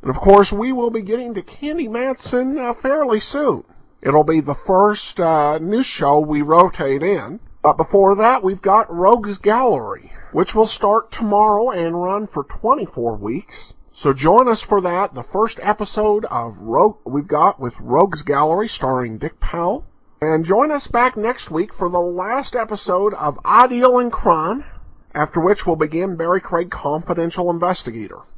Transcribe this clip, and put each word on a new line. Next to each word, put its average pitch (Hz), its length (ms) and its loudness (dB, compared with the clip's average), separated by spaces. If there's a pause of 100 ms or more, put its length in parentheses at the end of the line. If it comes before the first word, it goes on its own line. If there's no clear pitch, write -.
And - 80 -6
of 131 100 -6
course, 196 320 6
we 220 180 -4
will 240 200 -2
be 226 100 -4
getting 233 320 -6
to 202 100 -8
Candy 302 460 -8
Matson, 254 680 -4
uh, 254 160 -4
fairly 262 460 0
soon. 277 440 -2 (380)
It'll 147 200 4
be 160 180 2
the 143 140 -4
first, 196 640 0
uh, 160 380 2
new 190 260 -2
show 170 380 2
we 151 220 -2
rotate 151 600 2
in. 170 380 -4 (220)
But 147 160 4
before 196 380 4
that, 226 260 2
we've 190 180 -2
got 196 340 2
Rogues 202 440 2
Gallery, 196 760 0 (180)
which 185 240 -2
will 220 120 4
start 214 440 0
tomorrow 214 600 2
and 175 320 -2
run 196 240 -4
for - 180 -8
twenty-four 175 720 -4
weeks. 110 600 -10 (140)
So - 220 -2
join 165 340 4
us 226 140 0
for 202 220 0
that, 180 320 -2
the 123 80 -12
first 214 400 -2
episode 214 640 -2
of 117 320 -6
Rogue, 143 480 2
we've 143 200 -4
got 160 320 2
with 123 220 -10
Rogues 160 400 2
Gallery 156 480 0
starring 127 480 -4
Dick 143 240 -10
Powell. 175 460 -2 (340)
And 160 240 0
join 220 260 2
us 294 160 -4
back 247 300 0
next 220 340 -6
week 170 220 -4
for 180 160 -4
the 175 100 0
last 185 560 -4
episode 208 600 -2
of 147 280 -4
I 233 260 6
Deal 247 300 4
in 240 120 0
Crime, 185 540 0 (500)
after 151 260 -2
which 190 260 2
we'll 170 100 0
begin 165 400 -4
Barry 170 260 -2
Craig 175 280 -4
Confidential 170 800 -4
Investigator. 170 680 -4 (200)